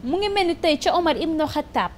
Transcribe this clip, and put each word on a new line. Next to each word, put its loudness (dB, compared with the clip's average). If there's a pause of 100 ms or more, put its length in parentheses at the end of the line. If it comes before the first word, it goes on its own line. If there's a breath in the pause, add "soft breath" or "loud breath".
Mu -2
ngi 0
mel 2
ni 0
tey 2
ca 2
Omar 2
ibnu 0
Khattab, -2